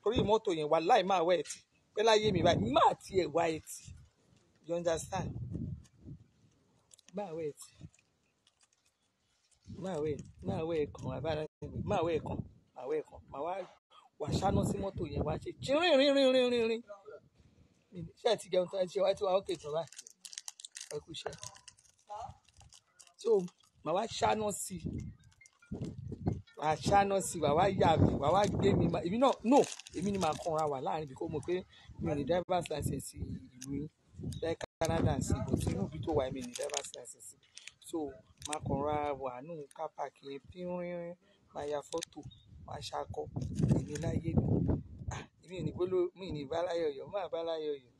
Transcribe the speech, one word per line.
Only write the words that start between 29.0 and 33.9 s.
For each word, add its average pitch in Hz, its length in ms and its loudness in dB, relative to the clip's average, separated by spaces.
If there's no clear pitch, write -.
èmi 175 160 0
náà, 254 220 6
no, 254 200 8
èmi 190 200 -2
ni 196 60 0
màá 165 160 2
kanra 156 340 0
wà 139 140 -2
láàrin, 160 260 -2
because 160 240 -8
mo 151 80 -2
mọ̀ - 60 -8
pé 185 180 0
mi 165 140 -4
ò 151 60 0
ní 143 100 -2
driver's 175 440 0
license 143 420 -4
ìlú - 220 -8
yín. 277 220 -6